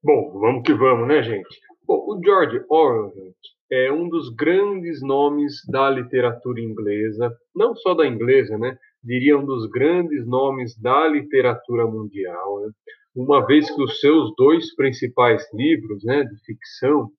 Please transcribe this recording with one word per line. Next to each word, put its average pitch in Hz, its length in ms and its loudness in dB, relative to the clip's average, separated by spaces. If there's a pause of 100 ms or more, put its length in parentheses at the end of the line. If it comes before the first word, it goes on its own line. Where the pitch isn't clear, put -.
Bom, 101 380 2
vamos 120 240 0
que 151 100 2
vamos, 120 340 4
né, 143 140 4
gente? 110 380 -8 (260)
Bom, - 220 0
o 202 160 -8
George 185 440 2
Orwell, 123 460 2
gente, 95 220 -20 (360)
é 131 200 2
um 170 180 -4
dos 143 240 -6
grandes 170 680 -2
nomes 143 540 0 (120)
da 135 200 0
literatura 123 720 -4
inglesa, 110 720 -4 (220)
não 220 220 0
só 180 180 -2
da 160 140 2
inglesa, 117 500 2
né? 127 200 -6 (260)
Diria 127 340 2
um 139 80 -2
dos 117 240 -6
grandes 151 560 0
nomes 127 560 -2
da 135 260 2
literatura 127 800 0
mundial, 98 760 -8
né? 107 100 -10 (420)
Uma 135 320 2
vez 147 240 4
que 143 140 -4
os - 160 -6
seus 143 360 2
dois 160 380 2
principais 123 800 0
livros, 110 500 -2
né, 135 200 0
de 104 200 -12
ficção 127 760 -4